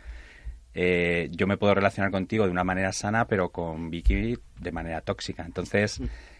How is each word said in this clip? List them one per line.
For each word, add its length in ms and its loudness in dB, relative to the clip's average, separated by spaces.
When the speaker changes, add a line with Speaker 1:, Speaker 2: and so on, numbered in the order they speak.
Speaker 1:
Eh, 580 2
yo 160 0
me 100 2
puedo 160 4
relacionar 380 2
contigo 340 0
de 60 2
una 120 2
manera 300 0
sana, 340 0
pero 220 2
con 400 -6
Vicky 480 2
de 120 -6
manera 300 -6
tóxica. 440 -6
Entonces, 540 -2
Speaker 2:
Mm. 60 -6